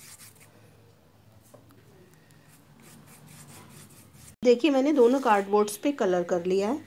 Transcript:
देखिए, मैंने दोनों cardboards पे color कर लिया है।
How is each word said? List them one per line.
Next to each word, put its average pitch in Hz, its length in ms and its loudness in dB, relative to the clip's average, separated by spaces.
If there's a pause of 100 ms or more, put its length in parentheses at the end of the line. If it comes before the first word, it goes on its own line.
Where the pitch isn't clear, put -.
(4000)
देखिए, 247 280 2
मैंने 269 220 0
दोनों 254 280 4
cardboards 208 560 0
पे 285 160 -4
color 180 320 -2
कर 175 200 -4
लिया 190 240 -2
है। 311 180 -6